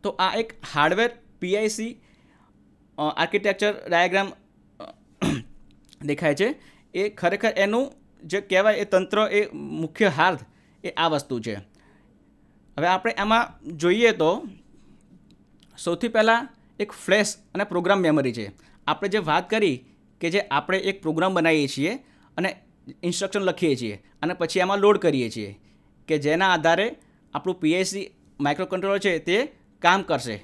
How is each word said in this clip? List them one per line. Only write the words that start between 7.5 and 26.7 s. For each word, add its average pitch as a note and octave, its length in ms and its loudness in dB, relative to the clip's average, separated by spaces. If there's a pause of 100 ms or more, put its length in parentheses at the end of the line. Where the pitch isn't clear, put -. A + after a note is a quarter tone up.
જે F3 180 -4
કહેવાય G3 340 2
એ G3+ 100 -2
તંત્ર, G3+ 460 2
એ G#3 220 0
મુખ્ય D#3 540 -2
હાર્દ E3 320 2 (440)
એ F3+ 60 -6
આ E3 180 -2
વસ્તુ C#3 320 -2
છે. A2 160 -6 (1200)
હવે D#3+ 100 0
આપણે F#3+ 260 0
આમાં A3 540 -2 (100)
જોઈએ G#3 340 4
તો F3+ 360 0 (1300)
સૌથી E3+ 300 -2
પહેલાં A3+ 420 2 (300)
એક G#3 120 -4
ફ્લેશ G#3 440 0 (180)
અને G3+ 100 -2
પ્રોગ્રામ F#3 360 2
મેમરી D3+ 340 2
છે. G#2 180 -10 (360)
આપણે D#3 220 -2
જે G#3 80 0
વાત E3+ 320 0
કરી G3 360 0 (360)
કે E3 80 -2
જે F#3+ 120 2
આપણે D3 360 -2
એક F#3+ 240 -4
પ્રોગ્રામ D#3+ 320 0
બનાવીએ D#3+ 340 2
છીએ D#3+ 280 -2 (420)
અને F3+ 240 -4 (420)
ઇન્સ્ટ્રક્શન F#3+ 360 -2
લખીએ E3 360 0
છીએ A2+ 280 -8 (180)
અને E3+ 120 -4
પછી F3 260 -2
એમાં F#3+ 180 0
લોડ G3+ 200 6
કરીએ C3+ 320 0
છીએ G#2+ 300 -10 (480)
કે D#3 100 0
જેના E3 360 2
આધારે E3+ 420 2 (380)